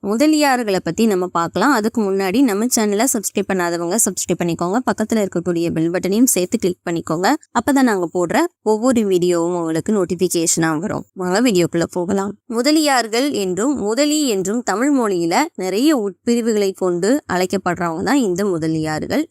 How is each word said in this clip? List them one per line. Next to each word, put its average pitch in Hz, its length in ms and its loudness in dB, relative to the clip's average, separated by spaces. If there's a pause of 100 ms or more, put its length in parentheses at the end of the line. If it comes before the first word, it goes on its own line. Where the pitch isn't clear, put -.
முதலியார்களை 247 800 2
பத்தி 175 240 0
நம்ம 180 140 0 (100)
பார்க்கலாம். 185 420 0
அதுக்கு 220 280 -2
முன்னாடி 190 420 0
நம்ம 208 180 0 (100)
சேனலை 214 380 2
சப்ஸ்கிரைப் 208 380 -4
பண்ணாதவங்க 175 540 -2
சப்ஸ்கிரைப் 180 360 -4
பண்ணிக்கோங்க. 175 360 -2 (100)
பக்கத்துல 220 360 0
இருக்கக்கூடிய 175 520 -2
பெல் 165 180 0
பட்டனையும் 190 400 2
சேர்த்து 180 300 0
கிளிக் - 240 -2
பண்ணிக்கோங்க. 170 400 -2 (320)
அப்பதான் 269 320 2
நாங்க 185 240 0
போடுற 180 240 2 (320)
ஒவ்வொரு 226 300 2 (100)
வீடியோவும் 175 480 2
உங்களுக்கு 160 380 -2
நோட்டிபிகேஷனா 170 720 0 (120)
வரும். 156 220 -6 (160)
வாங்க 180 240 0
வீடியோக்குள்ள 170 500 2
போகலாம். 196 380 -2 (240)
முதலியார்கள் 262 680 0 (160)
என்றும் 190 300 0 (120)
முதலி 294 340 0 (160)
என்றும் 190 260 -2 (100)
தமிழ் 240 280 0
மொழியில 180 360 0 (280)
நிறைய 202 260 0 (160)
உட்பிரிவுகளை 220 640 0 (140)
கொண்டு 180 280 0 (240)
அழைக்கப்படுறவங்க 180 720 -2
தான் 269 180 2
இந்த 180 160 -2 (100)
முதலியார்கள். 160 760 -2